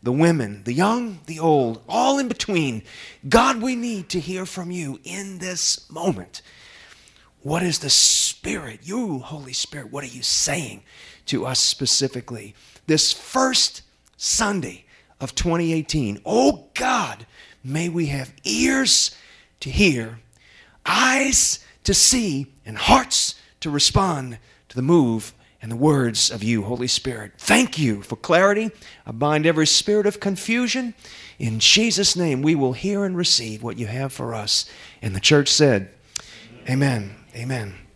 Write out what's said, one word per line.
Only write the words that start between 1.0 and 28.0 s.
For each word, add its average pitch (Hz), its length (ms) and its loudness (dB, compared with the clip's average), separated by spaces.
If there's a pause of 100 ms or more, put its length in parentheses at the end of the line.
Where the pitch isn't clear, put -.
the 160 120 -12
old, 143 480 2
all 269 320 2
in 262 100 -2
between. 147 540 -2 (460)
God, 233 320 4
we 254 160 -2
need 233 320 -6
to 185 120 -4
hear 185 260 -8
from 175 240 -10
you 160 340 -8
in 196 320 -12
this - 540 -4
moment. 151 500 -4 (1000)
What 156 200 -2
is 175 180 0
the 143 100 -4
Spirit, - 920 0
you, 190 340 -4
Holy 131 340 -14
Spirit, 127 400 -10
what 139 120 -8
are - 20 -12
you 123 160 -14
saying 117 600 -2 (440)
to 117 180 -2
us 131 160 0
specifically? 120 960 -2 (320)
This 156 260 4
first - 680 0 (340)
Sunday 202 720 -2 (340)
of 135 140 -10
twenty 165 400 0
eighteen, 139 500 -2
oh - 480 2
God, 247 540 -2 (360)
may 156 280 -4
we 165 160 -2
have 135 260 -6 (120)
ears 135 680 2 (440)
to - 100 -12
hear, 123 520 2 (680)
eyes 262 760 2 (200)
to 202 100 0
see, 185 540 2 (180)
and 107 140 -12
hearts - 560 4 (240)
to - 100 -8
respond 143 680 0 (300)
to - 80 -10
the 127 60 -2
move 127 500 4 (300)
and 113 100 -8
the 117 40 -6
words 131 540 2
of 110 120 -8
you, 110 200 2
Holy 120 240 -4
Spirit. 113 500 -6
Thank 233 420 2
you 110 240 0